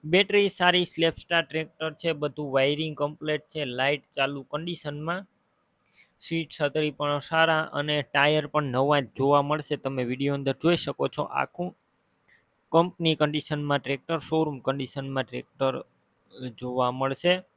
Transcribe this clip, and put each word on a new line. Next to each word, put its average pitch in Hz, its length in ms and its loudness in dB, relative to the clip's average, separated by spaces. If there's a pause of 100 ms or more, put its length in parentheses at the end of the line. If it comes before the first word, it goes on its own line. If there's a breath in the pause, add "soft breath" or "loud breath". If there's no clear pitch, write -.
(120)
બેટરી 202 460 4
સારી, 180 340 4
સ્લેપસ્ટાર 165 540 0
ટ્રેક્ટર 160 440 -6 (120)
છે, 170 100 0 (100)
બધું 147 320 -4
વાયરિંગ 147 480 2
કમ્પ્લીટ 151 420 -4 (100)
છે, 156 80 -6 (180)
લાઇટ 139 260 0 (100)
ચાલુ 139 240 -2 (120)
કન્ડિશનમાં, 156 680 -6 (1040 soft breath)
સીટ 165 300 -4
છતરી 151 440 0
પણ 147 280 0
સારા 160 360 4 (160)
અને 151 260 0
ટાયર 147 480 4
પણ 147 220 0
નવા 143 260 4
જ 120 60 -6 (100)
જોવા 143 320 6
મળશે. 151 340 -2
તમે 135 260 -2
વીડિયો 139 300 0
અંદર 135 240 -2
જોઈ 165 220 4
શકો 143 200 -4 (100)
છો, 147 80 -4 (180)
આખું 175 280 -8 (1000 soft breath)
કંપની 165 500 4
કન્ડિશનમાં 147 600 0
ટ્રેક્ટર, 143 440 -4
શોરૂમ 156 380 0
કન્ડિશનમાં 135 640 -4
ટ્રેક્ટર 127 440 -4 (840)
જોવા 123 400 0
મળશે. 135 340 2 (240)